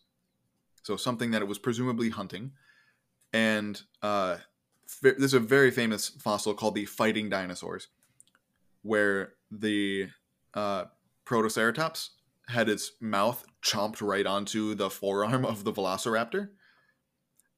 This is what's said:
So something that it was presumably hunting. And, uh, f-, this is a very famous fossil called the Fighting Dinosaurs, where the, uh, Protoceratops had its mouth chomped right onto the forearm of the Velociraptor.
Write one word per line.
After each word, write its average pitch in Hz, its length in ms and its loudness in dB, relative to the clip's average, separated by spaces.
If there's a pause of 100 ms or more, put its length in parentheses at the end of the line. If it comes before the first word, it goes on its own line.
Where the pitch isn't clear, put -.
(840)
So 101 140 -6
something 120 340 -2
that 110 100 2
it 101 60 0
was 101 120 -6
presumably 117 500 -2
hunting. 107 420 -10 (840)
And, 107 480 0 (200)
uh, 98 360 0 (500)
f-, - 300 4
this 135 80 2
is 135 80 2
a 127 60 6
very 131 320 6
famous 113 380 0
fossil 104 440 0
called 104 220 0
the 104 100 -2
Fighting 110 440 0
Dinosaurs, 90 580 -6 (960)
where 101 500 2 (180)
the, 101 580 -2 (440)
uh, 101 320 -4 (400)
Protoceratops 113 840 0 (380)
had 117 220 2
its - 320 -2
mouth 110 440 0 (160)
chomped 107 400 -2
right 101 240 2
onto 104 500 -2
the 98 140 -2
forearm 101 560 0
of 104 200 -4
the 110 80 -2
Velociraptor. 113 760 -2 (1080)